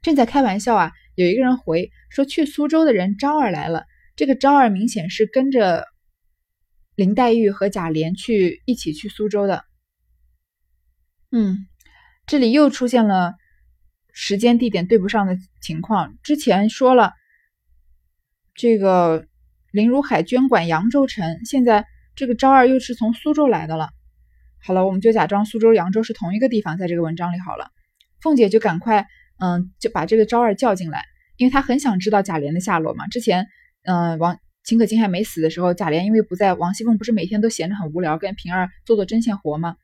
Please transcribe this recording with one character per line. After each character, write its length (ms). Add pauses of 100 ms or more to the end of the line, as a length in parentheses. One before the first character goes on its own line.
正 120
在 120
开 160
玩 160
笑 160
啊， 160 (240)
有 100
一 80
个 80
人 160
回 320 (220)
说 140
：“去 200
苏 220
州 180
的 80
人 240
昭 220
儿 100
来 180
了。” 180 (300)
这 120
个 80
昭 180
儿 160
明 180
显 220
是 160
跟 240
着 360 (1080)
林 220
黛 180
玉 160
和 180
贾 220
琏 260
去， 500
一 100
起 180
去 160
苏 180
州 200
的。 160 (1700)
嗯， 360 (580)
这 140
里 120
又 180
出 180
现 200
了 280 (760)
时 260
间 200
地 120
点 180
对 100
不 100
上 200
的 100 (240)
情 200
况。 420
之 120
前 320
说 280
了， 180 (1400)
这 220
个 500 (440)
林 160
如 140
海 220
捐 260
管 180
扬 220
州 160
城， 400
现 180
在 220 (300)
这 100
个 80
昭 160
儿 180
又 120
是 160
从 180
苏 220
州 120
来 200
的 100
了。 120 (760)
好 80
了， 120
我 60
们 80
就 140
假 140
装 180
苏 140
州、 160
扬 160
州 100
是 100
同 220
一 60
个 100
地 140
方， 160
在 80
这 80
个 80
文 120
章 160
里 80
好 160
了。 140 (500)
凤 160
姐 140
就 100
赶 200
快， 260 (340)
嗯， 400
就 120
把 160
这 100
个 80
昭 160
儿 140
叫 180
进 160
来， 140 (340)
因 80
为 60
她 100
很 180
想 200
知 100
道 140
贾 160
琏 120
的 80
下 200
落 160
嘛。 120
之 140
前， 260 (360)
嗯， 360
王-， 180 (280)
秦 120
可 80
卿 140
还 80
没 160
死 180
的 80
时 120
候， 120
贾 160
琏 140
因 80
为 100
不 140
在， 200
王 180
熙 100
凤 140
不 80
是 80
每 120
天 140
都 80
闲 220
着 60
很 180
无 80
聊， 160
跟 180
平 180
儿 160 (160)
做 120
做 80
针 160
线 160
活 200
吗？ 260